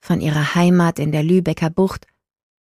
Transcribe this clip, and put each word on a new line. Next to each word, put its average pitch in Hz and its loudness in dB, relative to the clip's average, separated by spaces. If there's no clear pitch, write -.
Von - -2
ihrer 151 -2
Heimat 175 2
in 151 -2
der 151 -2
Lübecker 165 0
Bucht, - -4